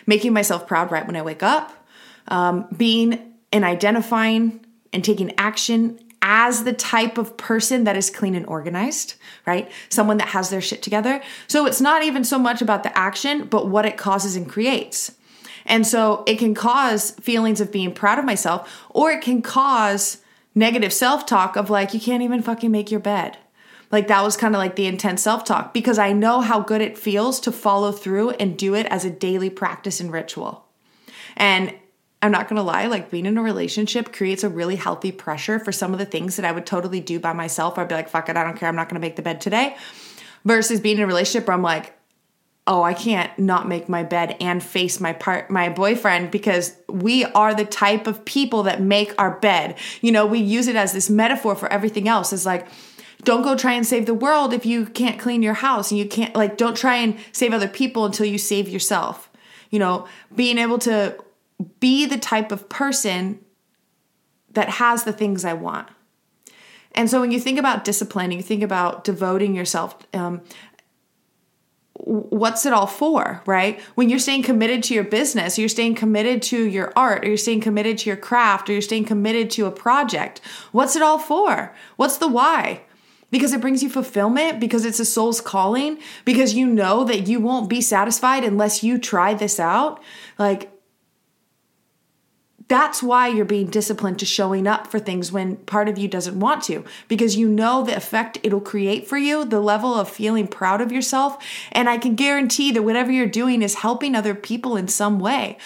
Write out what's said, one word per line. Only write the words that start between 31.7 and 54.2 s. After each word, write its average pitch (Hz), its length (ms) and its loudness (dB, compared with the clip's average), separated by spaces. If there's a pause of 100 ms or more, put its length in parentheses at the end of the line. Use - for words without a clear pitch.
I'm 208 80 4
not 196 180 0
gonna 214 140 -2
lie, 175 240 0
like, 208 240 -4
being 175 160 -4
in 214 100 0
a 233 60 0
relationship 214 720 -2
creates 190 320 -2
a 208 40 -2
really 170 280 -4
healthy 175 340 -4
pressure 185 480 -6
for 214 140 -6
some 190 200 -4
of 185 60 -4
the 196 80 -6
things 180 300 -6
that 196 80 -4
I 170 80 0
would 175 120 -8
totally 180 360 -4
do 165 180 -6
by 165 140 -4
myself. 165 440 -4
I'd 175 120 -4
be 165 80 -4
like, 160 120 -6
"Fuck 160 200 -4
it, 165 80 -4
I 165 80 2
don't 165 120 -6
care. 165 120 -4
I'm 165 80 -2
not 165 120 -4
gonna 170 120 -6
make 165 160 -6
the 170 60 -8
bed 165 180 -6
today." 240 360 -2 (680)
Versus 220 340 2
being 208 200 2
in 214 40 2
a 202 60 2
relationship 196 400 0
where 185 60 2
I'm 180 80 0
like, 160 300 -2 (760)
"Oh, 180 160 4
I 175 120 2
can't 185 440 -2
not 190 300 2
make 170 200 -4
my 170 140 -2
bed 170 380 -2
and 180 200 -2
face 180 380 -2
my 165 140 -2
part-, 175 380 -4
my 180 180 0
boyfriend," 185 640 0
because 190 400 0 (160)
we 220 380 0
are 214 280 4
the 208 120 0
type 208 420 0
of 208 160 -6
people 240 400 0
that 196 160 0
make 202 380 2
our 190 200 0
bed. 175 380 2 (240)
You 226 100 2
know, 214 160 6
we 226 140 0
use 226 260 2
it 247 80 0
as 196 180 2
this 190 180 -2
metaphor 220 440 2
for - 160 -6
everything 208 380 -2
else. 202 240 0
It's 185 140 -4
like, 180 200 -2 (560)
don't 247 200 4
go 269 140 2
try 254 180 0
and 233 120 0
save 233 200 0
the 233 80 0
world 269 380 2